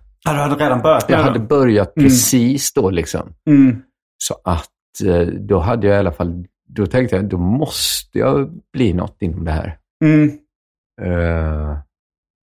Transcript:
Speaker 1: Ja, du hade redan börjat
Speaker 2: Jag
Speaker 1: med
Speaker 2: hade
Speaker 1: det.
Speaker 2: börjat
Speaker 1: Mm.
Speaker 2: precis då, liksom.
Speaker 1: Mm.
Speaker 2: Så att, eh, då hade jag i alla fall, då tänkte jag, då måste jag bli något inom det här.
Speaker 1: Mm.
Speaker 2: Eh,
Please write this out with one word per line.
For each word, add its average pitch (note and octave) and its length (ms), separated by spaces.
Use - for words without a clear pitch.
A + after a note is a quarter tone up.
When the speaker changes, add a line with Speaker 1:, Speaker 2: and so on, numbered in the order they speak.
Speaker 1:
Ja, D#3 80
du C#3+ 60
hade C#3+ 160
redan B2+ 180
börjat D3 260
Speaker 2:
Jag - 80
Speaker 1:
med D#3 80
Speaker 2:
hade C3+ 140
Speaker 1:
det. A2 80
Speaker 2:
börjat A#2 500
Speaker 1:
Mm. C#3 120
Speaker 2:
precis B2+ 640
då, F#2+ 180
liksom. E2 440
Speaker 1:
Mm. C3+ 320
Speaker 2:
Så - 100
att, E2+ 240
eh, F2 200
då G2 320
hade G#2 280
jag G2+ 100
i - 20
alla F#2+ 140
fall, F2 320
då G#2 180
tänkte B2+ 300
jag, F#2+ 120
då F#2+ 100
måste - 800
jag C#3 320
bli B2 200
något F2 300
inom E2 220
det E2 80
här. - 260
Speaker 1:
Mm. D3+ 260
Speaker 2:
Eh, D#2+ 720